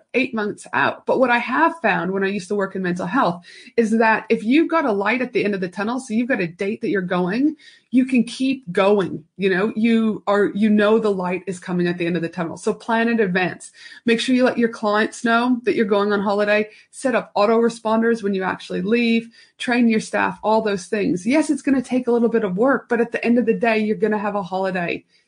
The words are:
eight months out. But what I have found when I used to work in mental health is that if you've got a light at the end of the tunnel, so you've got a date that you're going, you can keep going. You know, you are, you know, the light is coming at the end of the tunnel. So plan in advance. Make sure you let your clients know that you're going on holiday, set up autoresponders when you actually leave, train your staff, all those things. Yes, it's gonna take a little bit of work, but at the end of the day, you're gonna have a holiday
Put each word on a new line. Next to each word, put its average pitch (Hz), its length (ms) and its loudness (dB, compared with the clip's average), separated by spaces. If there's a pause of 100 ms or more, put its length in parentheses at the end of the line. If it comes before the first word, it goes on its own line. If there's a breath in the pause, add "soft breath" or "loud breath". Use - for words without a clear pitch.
(160)
eight 254 180 0
months 208 400 -6
out. - 320 -2
But 175 140 0
what 254 100 4
I 240 80 2
have 262 420 -2
found 180 320 0
when 196 120 -2
I 190 60 0
used 202 180 -6
to 208 80 -4
work 196 200 -2
in 190 60 -6
mental 180 240 -2
health 185 400 0 (300 loud breath)
is 220 240 2
that 220 300 2
if 226 140 0
you've 294 260 2
got 320 160 2
a 233 60 0
light 208 300 0
at 247 120 -4
the 190 120 0
end 208 80 0
of 185 80 -4
the 180 80 -4
tunnel, 220 300 -4
so 220 160 -6
you've 240 120 0
got 240 140 0
a 175 60 -2
date 196 340 -6
that 208 80 -2
you're 190 140 0
going, 190 520 0 (360 loud breath)
you 254 140 2
can 254 180 2
keep 262 480 -4
going. 190 520 2 (140)
You 190 140 0
know, 190 240 0
you 220 500 2
are, 202 200 2 (100)
you 208 140 2
know, 214 280 4
the 220 140 0
light 180 340 -4
is 185 140 -8
coming 180 280 -2
at 175 120 -2
the 170 80 -2
end 175 80 0
of 165 80 -2
the 165 60 -4
tunnel. 170 280 -8
So - 160 -2
plan 226 340 -2
in 233 120 0
advance. 185 520 -2 (340 loud breath)
Make 233 140 2
sure 254 160 0
you 254 80 4
let - 140 2
your 233 120 2
clients 214 540 -2
know 233 400 2
that 202 120 0
you're 226 100 2
going 202 260 2
on 196 100 0
holiday, 208 480 0 (200 loud breath)
set 254 240 -4
up 196 220 -2
autoresponders 226 880 2
when 202 100 -2
you 190 100 -2
actually 180 380 -6
leave, 226 480 0 (300 loud breath)
train 240 280 2
your 220 120 2
staff, 196 440 -4
all 220 180 2
those 202 260 -4
things. 185 380 -2
Yes, 294 260 2
it's 262 100 -4
gonna 269 200 0
take 247 260 -4
a 233 40 2
little 233 180 2
bit 226 140 0
of 180 140 -2
work, 254 320 0
but 240 120 0
at 226 100 -4
the - 120 -6
end 240 140 4
of 233 80 2
the 220 80 2
day, 220 240 0
you're 214 180 0
gonna 214 220 0
have 202 180 -4
a 202 80 -4
holiday 180 600 -4 (220)